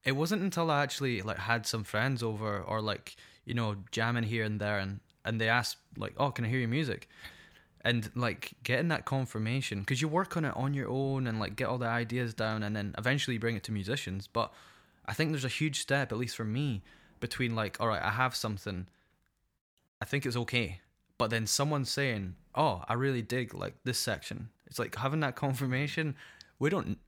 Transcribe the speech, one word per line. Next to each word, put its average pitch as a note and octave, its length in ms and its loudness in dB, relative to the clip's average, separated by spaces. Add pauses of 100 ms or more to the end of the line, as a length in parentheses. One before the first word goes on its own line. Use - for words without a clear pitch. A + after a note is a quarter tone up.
it C3+ 80 2
wasn't E3+ 300 2
until E3+ 280 0
I C#3+ 120 4
actually, B2+ 400 0
like, G#2+ 160 -4
had A2+ 280 0
some A2 180 -2
friends A#2 380 0
over G#2+ 400 -2
or, G#2+ 200 -2
like, - 340 -4 (280)
you B2 100 -4
know, G#2+ 360 -2
jamming A#2 340 2
here A2 200 0
and G#2+ 160 0
there, G#2 180 0
and, G2 220 -4 (240)
and A2+ 160 0
they A2+ 80 4
asked, A#2 300 2 (180)
like, - 220 -6
"Oh, C#3 120 2
can A#2+ 140 -2
I A2 40 0
hear B2+ 120 2
your A#2 80 0
music?" C3 400 0 (720)
And, A#2 340 2
like, A#2+ 380 -2 (100)
getting B2+ 240 2
that D#3 180 0
confirmation, A#2 760 0
'cause B2+ 180 0
you D#3+ 60 2
work F3+ 280 0
on D#3+ 80 2
it C#3 120 -2
on C#3 180 0
your C#3 140 -2
own C3+ 380 0
and, A2 140 0
like, G2+ 160 -4
get B2+ 120 0
all B2 100 0
the A#2+ 100 0
ideas A#2 460 0
down, A2 280 0
and G#2 140 -2
then G2+ 220 -4
eventually B2+ 360 2
you A2 60 -2
bring G#2+ 160 0
it F#2 80 -6
to A#2 80 -4
musicians. G2 560 -2
But - 240 0 (540)
I A2 80 -4
think D#3 180 2
there's C3+ 120 0
a C3 40 2
huge D#3 320 0
step, C#3 320 0
at A2 60 -2
least A#2+ 180 -4
for A2+ 80 -4
me, A#2 380 0 (380)
between, A#2+ 360 0
like, G#2+ 240 -2
"All A2+ 80 2
right, G#2+ 140 0
I G2+ 100 2
have B2 240 2
something, G2 520 -4 (1120)
I - 60 -4
think C#3 200 -2
it's A#2+ 100 0
okay," A#2 440 0 (380)
but A2+ 120 4
then A2+ 160 0
someone C#3+ 400 2
saying, G#2+ 500 -2 (180)
"Oh, C3 340 2
I A2+ 60 2
really B2+ 280 2
dig, A#2+ 320 -2
like, - 300 -6
this A#2+ 140 0
section." - 520 -4 (160)
It's - 120 -12
like - 180 -2
having C3+ 240 4
that C#3 160 2
confirmation. C#3 800 2 (440)
We D3 100 6
don't, D#3+ 380 0